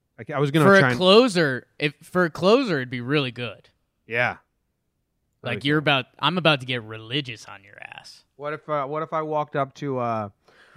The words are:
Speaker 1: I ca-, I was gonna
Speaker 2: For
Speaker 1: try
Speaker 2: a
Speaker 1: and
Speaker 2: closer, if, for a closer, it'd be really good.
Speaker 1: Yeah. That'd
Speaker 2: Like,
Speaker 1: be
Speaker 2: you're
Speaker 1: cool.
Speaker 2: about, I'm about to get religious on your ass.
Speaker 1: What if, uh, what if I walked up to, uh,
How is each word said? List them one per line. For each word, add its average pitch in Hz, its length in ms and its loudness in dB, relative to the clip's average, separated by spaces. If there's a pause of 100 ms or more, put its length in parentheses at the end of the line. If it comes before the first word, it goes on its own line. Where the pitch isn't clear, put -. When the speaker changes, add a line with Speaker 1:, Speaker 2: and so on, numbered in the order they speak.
(180)
Speaker 1:
I 117 60 -16
ca-, - 80 -14
I 139 60 -4
was 139 120 0
gonna 151 140 4
Speaker 2:
For 196 140 8
Speaker 1:
try 139 100 6
Speaker 2:
a - 40 2
Speaker 1:
and 120 60 -2
Speaker 2:
closer, 180 680 4 (120)
if, 147 140 -4 (100)
for 180 220 -2
a 165 60 -2
closer, 202 480 2
it'd 127 100 -6
be 123 140 -8
really 135 280 -2
good. 117 380 -12 (380)
Speaker 1:
Yeah. 113 320 -2 (1040)
That'd 120 140 -6
Speaker 2:
Like, - 80 -10
Speaker 1:
be 139 40 -2
Speaker 2:
you're 147 120 2
Speaker 1:
cool. - 40 -2
Speaker 2:
about, 139 220 0 (120)
I'm 165 200 -2
about 156 220 2
to 127 60 -14
get 123 160 -6
religious 110 600 -10
on 98 180 -18
your 101 160 -20
ass. - 460 -20 (120)
Speaker 1:
What 147 180 -10
if, 151 160 -12
uh, 147 160 -2
what 151 160 -6
if 156 100 -10
I 160 80 -2
walked 151 340 -4
up 139 200 -4
to, 139 240 -6
uh, 113 300 -2 (480)